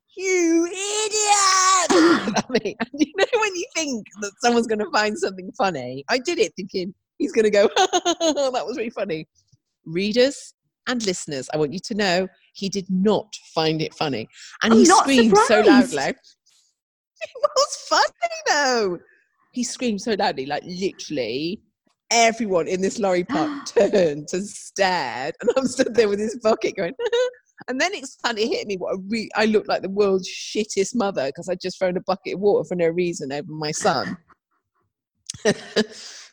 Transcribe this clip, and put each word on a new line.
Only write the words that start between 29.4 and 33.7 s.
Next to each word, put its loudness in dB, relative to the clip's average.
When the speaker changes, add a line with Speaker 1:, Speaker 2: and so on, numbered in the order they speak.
Speaker 1:
looked 2
like -2
the -6
world's 0
shittest -4
mother -2
'cause -10
I'd -4
just -8
thrown 0
a -2
bucket -4
of -6
water 2
for -6
no 0
reason -2
over -8
my -6